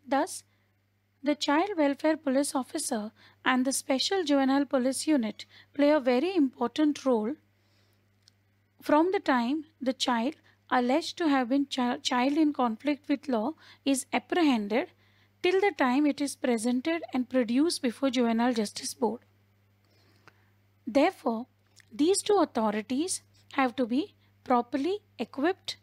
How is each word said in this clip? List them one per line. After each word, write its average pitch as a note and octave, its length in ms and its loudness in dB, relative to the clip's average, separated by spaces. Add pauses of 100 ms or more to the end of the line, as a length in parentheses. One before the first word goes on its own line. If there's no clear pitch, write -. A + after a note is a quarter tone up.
Thus, C4+ 360 -2 (760)
the C#4+ 140 0
child D#4+ 420 0
welfare D4+ 380 0
police C#4 400 -2
officer B3 560 -6 (320)
and B3+ 220 2
the C4+ 80 -2
special E4+ 500 -2
juvenile C#4 420 2
police C4 400 -2
unit A#3+ 400 -2 (280)
play C#4+ 160 2
a D4+ 100 4
very C4 340 0
important D4 720 0
role A#3+ 300 0 (1500)
from D#4+ 300 2
the G4 80 0
time C#4 460 -2 (160)
the B3+ 100 -2
child B3 440 -2 (340)
alleged C4 480 0
to E4+ 100 0
have C4+ 220 2
been C#4 160 2
chi-, B3 320 -2
child C4+ 400 0
in D4+ 160 2
conflict C4 560 -2
with C#4+ 180 -2
law B3 260 -2 (300)
is C#4 300 0
apprehended C4+ 760 0 (560)
till F#4 160 2
the G4 180 2
time C#4 280 2
it C#4+ 160 0
is C#4 140 -4
presented B3 680 -2 (100)
and B3+ 160 -2
produced B3+ 520 0
before C4+ 280 -2
Juvenile A#3 440 0
Justice G#3+ 400 -6
Board. A3+ 280 -4 (1600)
Therefore, B3+ 640 0 (440)
these D#4+ 300 2
two G#4 160 2
authorities B3+ 840 -2 (320)
have C4 220 0
to B3+ 100 0
be C4 300 -4 (300)
properly C#4 540 -2 (200)
equipped C#4+ 640 -4